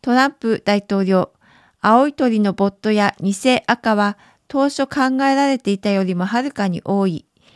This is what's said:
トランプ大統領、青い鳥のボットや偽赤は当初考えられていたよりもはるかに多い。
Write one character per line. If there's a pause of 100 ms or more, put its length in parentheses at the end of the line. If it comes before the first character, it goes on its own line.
ト
ラ
ン
プ
大
統
領、 (500)
青
い
鳥
の
ボ
ッ
ト
や
偽 (340)
赤
は (300)
当
初
考 (200)
え
ら
れ
て
い
た
よ
り
も
は
る
か
に
多
い。 (320)